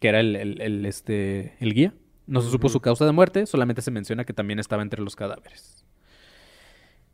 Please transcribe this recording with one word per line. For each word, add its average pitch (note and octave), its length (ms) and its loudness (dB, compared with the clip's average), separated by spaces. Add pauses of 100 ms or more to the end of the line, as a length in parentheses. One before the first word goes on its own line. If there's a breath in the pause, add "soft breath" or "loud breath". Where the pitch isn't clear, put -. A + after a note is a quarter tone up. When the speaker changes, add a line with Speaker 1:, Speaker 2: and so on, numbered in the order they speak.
Speaker 1:
que A#2 80 2
era G#2+ 120 4
el, A2+ 160 2
el, G2+ 240 -6
el, G#2 260 -4
este, G2 720 -4
el A2 140 0
guía. D#3 180 4 (340)
No C3 140 0
se A#2+ 100 -2
supo B2+ 160 2
Speaker 2:
Ujú. B2 80 2
Speaker 1:
su C3+ 60 0
causa A#2+ 240 2
de D3+ 80 4
muerte, F#3 340 4
solamente A#2+ 360 0
se - 80 -6
menciona A2+ 340 -4
que B2 80 -8
también G#2 260 -4
estaba G#2 240 -2
entre G#2 200 -6
los G2+ 120 -8
cadáveres. - 680 -12 (1300 soft breath)